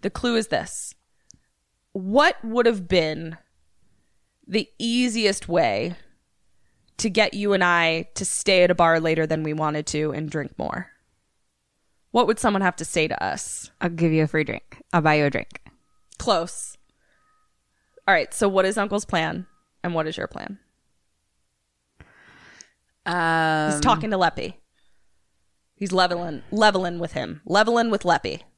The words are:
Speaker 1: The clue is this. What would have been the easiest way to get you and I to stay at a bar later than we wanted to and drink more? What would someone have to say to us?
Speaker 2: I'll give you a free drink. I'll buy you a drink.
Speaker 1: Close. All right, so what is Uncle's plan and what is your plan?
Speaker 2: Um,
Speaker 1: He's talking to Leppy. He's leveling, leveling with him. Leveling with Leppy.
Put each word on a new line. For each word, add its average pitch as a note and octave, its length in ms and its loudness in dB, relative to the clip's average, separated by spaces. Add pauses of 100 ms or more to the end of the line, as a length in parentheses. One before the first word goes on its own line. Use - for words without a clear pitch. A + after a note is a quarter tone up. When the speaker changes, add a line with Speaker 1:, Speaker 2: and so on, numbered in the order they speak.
Speaker 1:
The G3+ 80 -4
clue A#3+ 260 -2
is A3+ 120 -2
this. - 460 -6 (960)
What G#3 520 2
would A#3 220 2
have G3+ 220 2
been D#3+ 500 -2 (1080)
the G#3 220 -2 (100)
easiest A#3 720 0
way D#3+ 480 0 (1000)
to A#3+ 120 -2
get G#3 240 2
you G3+ 180 0
and F#3 120 2
I E3 500 2
to - 100 -8
stay F#3 400 2
at F3 60 4
a F3+ 40 4
bar E3 260 4
later D#3+ 260 0
than D#3 160 -2
we D#3 100 -4
wanted D3+ 360 -2
to D3+ 240 -2
and D#3 180 -6
drink - 280 -8
more? - 320 -6 (1200)
What A#3 160 2
would G#3+ 120 2
someone G3+ 240 0
have F#3 140 0
to - 80 -10
say D#3+ 240 0
to - 140 -4
us? - 480 -8 (100)
Speaker 2:
I'll F3+ 100 -2
give E3 220 2
you D#3 100 4
a D#3 40 2
free D#3 180 -2
drink. - 380 -14 (100)
I'll F3 100 2
buy D3+ 120 4
you D3+ 120 2
a C#3+ 40 2
drink. - 300 -8 (580)
Speaker 1:
Close. - 580 -4 (1300)
All G3 60 6
right, D#3+ 180 0
so G#3 160 2
what F#3+ 160 4
is G3+ 140 0
Uncle's G3+ 260 -2
plan E3 420 -2 (360)
and F3 120 -4
what D#3+ 120 0
is D#3 100 -8
your - 120 -6
plan? - 300 -12 (2500)
Speaker 2:
Um, D#3+ 680 0
Speaker 1:
He's D3+ 80 -2
talking A3 300 2
to G#3 60 -2
Leppy. F3+ 380 -2 (1200)
He's G3 160 -6
leveling, F3 580 0
leveling F#3+ 480 2
with E3+ 140 -6
him. B2+ 320 -8
Leveling A3+ 460 2
with G3+ 120 0
Leppy. D#3+ 380 0 (180)